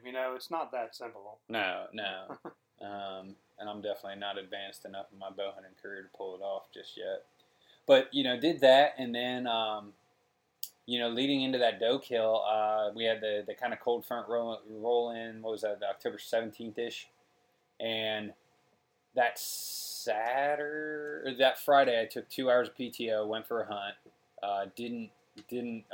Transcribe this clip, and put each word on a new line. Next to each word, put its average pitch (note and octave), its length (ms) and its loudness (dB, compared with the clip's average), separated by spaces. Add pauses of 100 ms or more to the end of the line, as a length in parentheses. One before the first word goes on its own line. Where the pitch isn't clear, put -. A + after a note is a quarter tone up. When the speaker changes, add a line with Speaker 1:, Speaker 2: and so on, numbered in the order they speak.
Speaker 1:
You B2+ 60 -12
know, B2+ 240 -2
it's - 160 -10
not D#3+ 220 -4
that A#2 220 -4
simple. G#2+ 440 -14 (100)
Speaker 2:
No, F#2+ 420 0
no. G2 520 -8
Speaker 1:
<laughs> E3+ 80 -12 (340)
Speaker 2:
Um, G2 500 -10 (220)
and G#2 100 -10
I'm G#2 140 -8
definitely G2 380 -6
not G2+ 180 -6
advanced G2 480 -10
enough G2 260 -12
in G2 60 -20
my G2 140 -10
bow G2 240 -6
hunting F#2+ 160 -20 (100)
career G2 220 -10
to F#2 120 -20
pull F#2+ 200 -8
it F#2 80 -12
off G2 280 -4
just - 240 -14
yet. F#2+ 280 -6 (640)
But, C3 260 6
you C#3 100 2
know, B2 160 0
did D#3 200 2
that, C#3 400 10
and B2 160 -4
then, B2 320 -2
um, G#2+ 460 -2 (920)
you A#2+ 140 -2
know, A#2+ 100 0
leading C3+ 320 2
into C3 160 0
that A#2+ 220 4
doe A#2+ 180 4
kill, A2 500 2
uh, G#2+ 460 2
we A2+ 120 -2
had A2 160 2
the, G#2 260 0
the G#2 80 -6
kind A#2+ 180 -2
of - 60 -8
cold A#2+ 260 0
front A2+ 240 -4
roll, A#2 300 -2 (100)
roll A#2 400 2
in, A2+ 320 -8
what A2 100 -6
was G#2+ 100 -4
that, G#2 180 -2
the G#2 100 -4
October G#2 300 -4
seventeenth-ish? A2+ 880 -4 (720)
And A2 540 -2 (840)
that A#2+ 240 2
Saturday, D3 1900 -2
or A#2+ 80 -4
that C3 200 6
Friday, C3 420 8
I G#2+ 40 2
took - 240 -8
two C3 220 0
hours B2 180 6
of - 80 -20
P A#2+ 120 -4
T A#2 220 -4
O, G#2+ 140 2
went A2 220 -4
for A#2 160 -2
a - 20 -6
hunt, G#2 300 -6 (480)
uh, G2 220 0 (100)
didn't, A#2 340 -6 (400)
didn't, A#2+ 440 -6